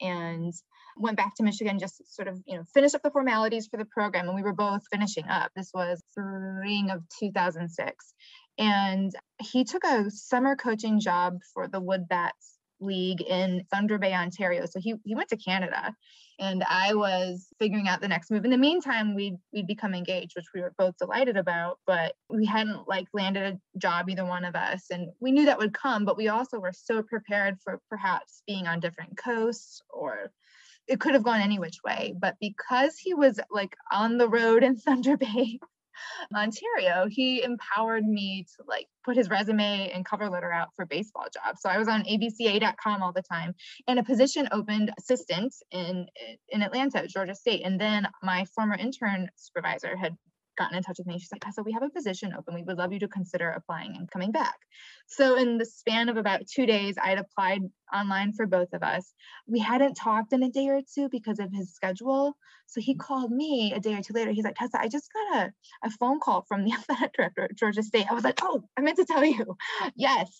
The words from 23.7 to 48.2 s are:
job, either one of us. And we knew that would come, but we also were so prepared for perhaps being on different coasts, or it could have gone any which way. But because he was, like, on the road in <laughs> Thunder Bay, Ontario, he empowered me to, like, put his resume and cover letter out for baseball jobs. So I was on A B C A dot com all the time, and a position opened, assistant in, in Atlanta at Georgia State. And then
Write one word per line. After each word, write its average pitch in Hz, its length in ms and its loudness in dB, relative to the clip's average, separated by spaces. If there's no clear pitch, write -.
job, 180 300 0
either 185 160 -2
one 180 220 -4
of 175 80 -6
us. - 360 -4
And 175 200 -6
we 262 120 0
knew 294 120 6
that 285 140 8
would 214 160 0
come, 220 320 0
but 190 100 2
we 214 120 0
also 226 300 -2
were 185 160 -4
so 220 280 -2
prepared 202 600 -2
for 190 180 -8
perhaps 190 560 -4
being 190 200 -6
on 170 140 -2
different 165 380 -8
coasts, 226 720 -4
or 202 400 -8
it 262 100 2
could 302 140 2
have 254 120 6
gone 226 180 2
any 202 160 2
which 170 260 -8
way. - 340 -4
But 190 220 -2
because 247 560 0
he - 160 -4
was, 277 260 6
like, 202 260 -4
on 220 240 2
the 240 120 6
road 226 360 6
in 262 120 6
<laughs> - 20 -4
Thunder 262 400 2
Bay, 226 420 0
Ontario, 208 760 2
he 254 320 2
empowered 226 640 0
me 196 420 -2
to, - 100 -20
like, - 200 -6
put 247 120 0
his 240 120 6
resume 202 640 2
and 185 140 -6
cover 202 240 -4
letter 175 200 -4
out 170 240 -2
for 185 120 -6
baseball 170 460 -6
jobs. - 280 -6
So - 80 -2
I 185 80 2
was 214 120 2
on 214 180 2
A 214 100 0
B 220 140 0
C 226 180 0
A 208 100 2
dot 208 200 2
com 208 240 -2
all 180 100 0
the 185 100 -2
time, 170 320 -6
and 247 120 2
a 240 40 4
position 262 480 4
opened, 214 480 0
assistant 240 540 -2
in, 269 360 -4
in 214 140 0
Atlanta 247 360 0
at 165 120 -4
Georgia 190 240 -4
State. 202 320 -2
And 185 120 0
then 208 300 0